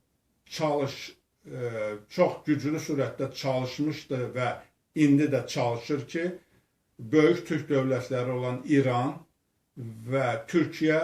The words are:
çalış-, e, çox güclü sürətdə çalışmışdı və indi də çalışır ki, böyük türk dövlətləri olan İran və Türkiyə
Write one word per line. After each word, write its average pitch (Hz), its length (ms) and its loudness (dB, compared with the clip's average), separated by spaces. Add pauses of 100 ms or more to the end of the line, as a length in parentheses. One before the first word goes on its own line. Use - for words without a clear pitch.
(460)
çalış-, 147 680 -2 (340)
e, 127 240 -6 (380)
çox 180 240 2 (120)
güclü 151 340 0
sürətdə 135 560 -4
çalışmışdı 131 880 -4 (140)
və 123 140 -2 (460)
indi 143 300 6
də 131 220 0
çalışır 123 600 -2
ki, 170 160 -4 (760)
böyük 156 480 4
türk 151 240 -4
dövlətləri 131 600 0
olan 123 340 -4
İran 131 500 2 (920)
və 131 200 2 (200)
Türkiyə 156 580 2